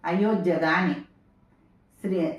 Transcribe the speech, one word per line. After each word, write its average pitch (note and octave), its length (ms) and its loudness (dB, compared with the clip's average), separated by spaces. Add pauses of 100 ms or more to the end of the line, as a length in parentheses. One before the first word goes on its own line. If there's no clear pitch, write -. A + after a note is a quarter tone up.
అయోధ్య F3+ 520 2
కానీ D#3+ 400 0 (1040)
శ్రీ-, F3 360 -2